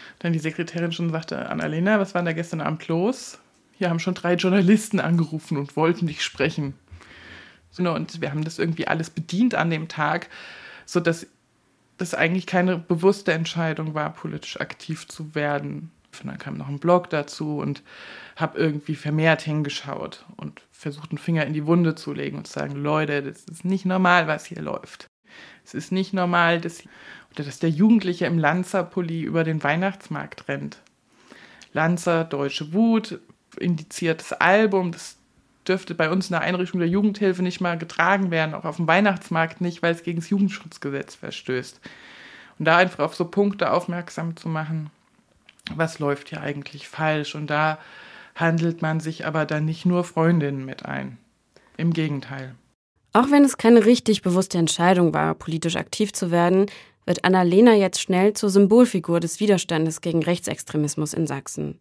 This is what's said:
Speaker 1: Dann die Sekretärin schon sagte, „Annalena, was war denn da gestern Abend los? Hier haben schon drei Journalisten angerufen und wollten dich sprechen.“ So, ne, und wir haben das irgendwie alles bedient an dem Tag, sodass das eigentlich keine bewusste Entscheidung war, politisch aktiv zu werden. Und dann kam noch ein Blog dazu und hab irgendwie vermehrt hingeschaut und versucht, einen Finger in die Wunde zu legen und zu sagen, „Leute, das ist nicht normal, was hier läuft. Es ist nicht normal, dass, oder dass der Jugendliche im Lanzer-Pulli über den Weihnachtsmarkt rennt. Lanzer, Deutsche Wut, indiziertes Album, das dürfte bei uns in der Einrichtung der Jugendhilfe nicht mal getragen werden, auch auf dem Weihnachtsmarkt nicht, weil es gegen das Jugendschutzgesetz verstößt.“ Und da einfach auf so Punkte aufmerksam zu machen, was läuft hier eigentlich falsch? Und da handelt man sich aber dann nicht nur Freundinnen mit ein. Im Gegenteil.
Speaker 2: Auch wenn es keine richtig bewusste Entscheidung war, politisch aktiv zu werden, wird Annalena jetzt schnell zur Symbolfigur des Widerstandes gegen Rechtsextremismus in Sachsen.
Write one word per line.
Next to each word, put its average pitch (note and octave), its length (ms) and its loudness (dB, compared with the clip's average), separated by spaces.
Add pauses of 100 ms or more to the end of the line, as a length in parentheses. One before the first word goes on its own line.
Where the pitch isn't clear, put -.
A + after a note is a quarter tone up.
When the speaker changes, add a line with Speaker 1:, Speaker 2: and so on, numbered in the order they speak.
(180)
Speaker 1:
Dann E3+ 140 -2
die E3 60 0
Sekretärin E3 540 -4
schon E3 180 -2
sagte, - 380 -6
„Annalena, E3 500 0
was G3 160 -2
war F3+ 60 0
denn F3 60 -2
da E3 60 -2
gestern E3 280 -6
Abend D#3 260 -4
los? F#3 520 -2 (380)
Hier F3+ 140 -2
haben E3 100 -2
schon F#3 140 -4
drei F3 200 0
Journalisten F#3+ 640 4
angerufen D#3+ 580 -2
und C#3 200 -6
wollten E3+ 320 2
dich - 160 -6
sprechen.“ C#3+ 500 -2 (960)
So, F3+ 140 -4
ne, F3 80 0
und E3 280 -6
wir E3 120 -4
haben D#3 100 -2
das D#3+ 160 -6
irgendwie E3 300 -2
alles D#3+ 220 -2
bedient G#3+ 440 0
an E3 160 0
dem D#3+ 160 -4
Tag, D3+ 420 -4 (560)
sodass E3 440 -2 (680)
das F3+ 160 -6
eigentlich F3 360 0
keine F3+ 280 2
bewusste F3 560 0
Entscheidung D#3+ 600 -4
war, D3+ 180 -4
politisch - 480 -10
aktiv - 460 -10
zu D#3 300 -12
werden. D3 560 -4 (280)
Und - 60 -12
dann - 120 -10
kam - 180 -10
noch D3 100 -10
ein C#3 140 -8
Blog F3 300 4
dazu D3+ 480 -6
und C#3+ 260 -6 (500)
hab - 240 -6
irgendwie D3+ 380 -2
vermehrt D#3 460 2
hingeschaut - 840 -6 (120)
und - 240 -14 (120)
versucht, D3+ 400 -12
einen D3+ 60 -6
Finger D#3+ 280 0
in D3 60 -6
die D3+ 140 -4
Wunde E3 280 4
zu D3 180 -10
legen C#3 260 -6
und - 100 -14
zu - 60 -18
sagen, C#3+ 200 -6
„Leute, D3 480 0
das - 220 -12
ist E3 200 -18
nicht F#3 220 -2
normal, F3+ 400 2
was D#3 180 -4
hier E3+ 160 -14
läuft. - 460 -10 (580)
Es - 100 -20
ist F3 180 -6
nicht F#3+ 200 -2
normal, F3 480 2
dass, E3+ 220 -10 (500)
oder D3+ 120 -8
dass C#3 160 -12
der E3 100 2
Jugendliche F3+ 560 4
im E3+ 140 2
Lanzer-Pulli E3 840 -2
über E3 220 0
den D#3+ 180 -2
Weihnachtsmarkt D#3+ 840 -4
rennt. C#3+ 300 -8 (960)
Lanzer, E3 520 0
Deutsche C#3+ 480 -6
Wut, A3 480 2 (380)
indiziertes E3 760 -2
Album, F#3+ 600 4
das - 240 -16 (500)
dürfte - 280 -2
bei D#3+ 160 0
uns F#3 180 -2
in F3+ 60 -4
der E3 80 0
Einrichtung F3+ 380 -2
der E3+ 80 2
Jugendhilfe G3 540 0
nicht F3+ 180 -4
mal F3 160 -2
getragen F3 540 0
werden, D#3+ 240 0
auch - 100 -10
auf D3+ 120 -6
dem E3 100 -2
Weihnachtsmarkt E3 760 2
nicht, F3 220 -4
weil E3+ 120 2
es E3 100 -12
gegen E3+ 160 -4
das E3 100 -8
Jugendschutzgesetz E3 840 -4
verstößt.“ - 640 -8 (760)
Und D#3+ 60 -4
da D#3+ 120 6
einfach F3+ 280 2
auf E3 100 -4
so F3+ 100 -2
Punkte G3 480 0
aufmerksam E3+ 640 -4
zu - 120 -10
machen, D#3 420 -6 (840)
was D#3+ 240 -4
läuft C#3+ 320 -4
hier D3+ 100 -10
eigentlich C#3+ 480 -10
falsch? D#3 460 -2
Und D3+ 140 -8
da D#3 300 0 (560)
handelt E3 460 0
man D#3 200 0
sich D#3 260 -8
aber D#3 180 -2
dann D3+ 220 -2
nicht D#3+ 180 -4
nur F3 200 2
Freundinnen D#3 600 0
mit C3 220 -14
ein. C3+ 320 -8 (580)
Im E3 160 0
Gegenteil. C3+ 640 -4 (580)
Speaker 2:
Auch B3 180 4
wenn C#4+ 140 8
es C4 140 2
keine A3+ 260 10
richtig A3 380 4
bewusste F#3 340 0
Entscheidung E3+ 560 4
war, D#3 220 0
politisch E3 420 -4
aktiv - 360 -2
zu F3 180 -4
werden, F3 360 4 (380)
wird - 200 -2
Annalena F#3 500 8
jetzt G3 260 4
schnell F#3+ 320 4
zur G#3 160 0
Symbolfigur G3 720 6
des E3 200 -6
Widerstandes E3+ 600 2
gegen E3 220 0
Rechtsextremismus D#3 920 -4
in D#3+ 140 -2
Sachsen. C#3+ 540 -8